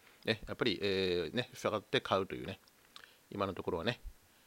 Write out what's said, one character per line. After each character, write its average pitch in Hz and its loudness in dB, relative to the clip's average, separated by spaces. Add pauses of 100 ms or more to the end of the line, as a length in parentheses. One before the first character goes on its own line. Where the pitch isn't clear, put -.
(260)
ね、 110 2
や 101 -8
っ - -8
ぱ - 0
り、 107 2
え 92 2
ー、 - -10
ね、 120 -2
下 - 0
が 107 2
っ 98 -2
て - 2
買 98 2
う 98 0
と - -6
い 123 -8
う - -8
ね、 - -8 (680)
今 101 -2
の 95 -2
と - -6
こ - -4
ろ 90 -2
は 82 -4
ね。 117 -2 (460)